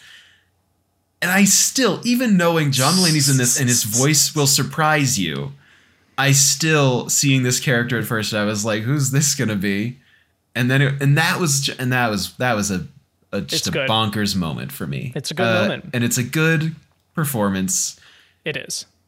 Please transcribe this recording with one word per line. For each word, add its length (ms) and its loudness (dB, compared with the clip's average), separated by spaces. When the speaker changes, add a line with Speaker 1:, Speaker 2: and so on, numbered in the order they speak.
Speaker 1:
And 80 -2
I 140 4
still, 640 2
even 320 2
knowing 340 2
John 220 2
Mulaney's 360 2
in 80 4
this 220 2
and 100 2
his 140 2
voice 500 2
will 140 2
surprise 720 0
you, 320 -4
I 140 4
still, 760 2
seeing 340 2
this 160 0
character 400 0
at 60 -4
first, 280 -4
I 120 0
was 200 -2
like, 180 -2
"Who's 280 -2
this 240 0
gonna 220 -2
be?" 400 -4
And 160 0
then, 100 4
it, 200 0
and 160 2
that 240 0
was, 200 0
ju-, 160 -4
and 140 -4
that 180 2
was, 280 -4
that 180 0
was 160 -2
a, 160 -4
a 80 -4
just 200 -8
Speaker 2:
It's 60 -4
Speaker 1:
a 40 -4
Speaker 2:
good. 180 -2
Speaker 1:
bonkers 460 0
moment 360 -4
for 160 -10
me. 280 -8
Speaker 2:
It's 160 -8
a 20 -8
good 120 -2
Speaker 1:
Uh, 180 2
Speaker 2:
moment. 300 -4
Speaker 1:
and 120 -2
it's 120 -2
a 60 -2
good 500 0
performance. 840 -2
Speaker 2:
It 120 -6
is. 280 -10